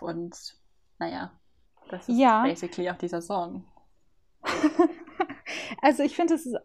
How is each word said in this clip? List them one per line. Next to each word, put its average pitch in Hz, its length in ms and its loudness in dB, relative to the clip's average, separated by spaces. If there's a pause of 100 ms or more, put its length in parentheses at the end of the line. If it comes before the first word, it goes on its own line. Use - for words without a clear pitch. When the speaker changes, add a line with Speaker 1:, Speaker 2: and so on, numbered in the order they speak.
Speaker 1:
und, 170 340 -8 (640)
naja, 185 320 -8 (580)
das 185 200 -12
ist 240 80 4
Speaker 2:
Ja. 233 260 6
Speaker 1:
basically 180 460 -2
auch 175 80 -6
dieser 175 240 -4
Song. 185 440 -6 (760)
Speaker 2:
<laughs> - 0 - (1400)
Also 285 220 6
ich - 120 0
finde, 330 200 2
es - 100 -4
ist 247 200 -6